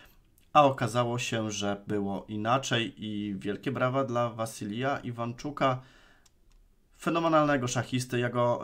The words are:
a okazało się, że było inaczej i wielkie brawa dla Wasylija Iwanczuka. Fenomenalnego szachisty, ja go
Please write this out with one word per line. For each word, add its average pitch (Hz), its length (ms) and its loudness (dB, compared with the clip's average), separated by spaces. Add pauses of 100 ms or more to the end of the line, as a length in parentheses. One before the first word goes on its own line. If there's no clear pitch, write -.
(540)
a 151 120 10
okazało 120 540 2
się, 110 320 -2
że 101 360 -2
było 101 400 -2
inaczej 113 800 -2
i 104 320 -4
wielkie 98 340 -4
brawa 127 320 0
dla 120 260 0
Wasylija 113 680 -4
Iwanczuka. 123 840 -2 (1200)
Fenomenalnego 151 680 4
szachisty, 123 520 -2
ja 120 100 0
go 120 340 2